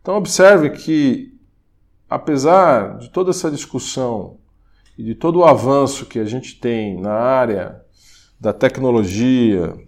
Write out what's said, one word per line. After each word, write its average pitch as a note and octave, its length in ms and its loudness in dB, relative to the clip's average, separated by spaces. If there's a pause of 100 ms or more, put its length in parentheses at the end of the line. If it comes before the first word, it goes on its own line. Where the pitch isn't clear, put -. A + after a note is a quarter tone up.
Então F#3 140 -6
observe F#3 560 4
que, C#3+ 640 -2 (720)
apesar C#3 880 2
de A#2+ 120 -20
toda F#3 200 -2
essa F3 200 -4
discussão B2 840 -8 (600)
e - 60 -14
de A2+ 140 -8
todo E3 240 0
o F3 40 6
avanço C3+ 640 2
que - 140 -8
a A2 40 -2
gente A#2+ 360 -10
tem G#2+ 400 -6
na G2+ 100 -6
área A#2 720 -2 (560)
da A2 140 -4
tecnologia A#2 1200 0 (100)